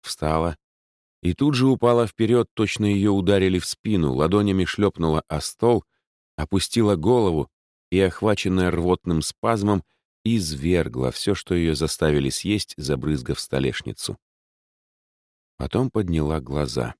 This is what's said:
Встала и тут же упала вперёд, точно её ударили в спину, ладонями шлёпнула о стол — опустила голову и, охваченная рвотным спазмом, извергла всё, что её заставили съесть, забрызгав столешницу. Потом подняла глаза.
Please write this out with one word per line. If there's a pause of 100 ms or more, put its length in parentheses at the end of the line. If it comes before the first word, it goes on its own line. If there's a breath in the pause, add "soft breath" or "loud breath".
Встала (640)
и
тут
же
упала
вперёд,
точно
её
ударили
в
спину,
ладонями
шлёпнула
о
стол — (520)
опустила
голову (400)
и,
охваченная
рвотным
спазмом, (400)
извергла
всё,
что
её
заставили
съесть,
забрызгав
столешницу. (1400)
Потом
подняла
глаза.